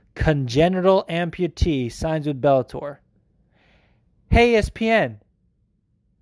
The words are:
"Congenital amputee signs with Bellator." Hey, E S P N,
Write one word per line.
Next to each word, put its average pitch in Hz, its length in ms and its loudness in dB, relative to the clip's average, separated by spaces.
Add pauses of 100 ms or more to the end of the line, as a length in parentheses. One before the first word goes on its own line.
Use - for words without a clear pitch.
(140)
"Congenital 165 960 2
amputee 165 840 -4
signs 160 360 -6
with 135 160 -4
Bellator." 139 560 0 (1300)
Hey, 240 240 4
E 226 40 4
S 208 120 0
P 226 220 -4
N, 135 300 0 (1000)